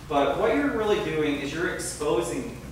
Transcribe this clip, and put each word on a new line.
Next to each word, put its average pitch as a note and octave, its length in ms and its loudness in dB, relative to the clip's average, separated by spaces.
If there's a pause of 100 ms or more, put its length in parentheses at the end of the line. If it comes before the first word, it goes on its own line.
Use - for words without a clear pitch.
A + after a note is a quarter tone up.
But D3+ 300 2
what G#3+ 160 4
you're C#4+ 220 2
really G#3 280 2
doing D3+ 320 0
is C#3 160 -6
you're E3+ 220 -2
exposing - 840 -2 (120)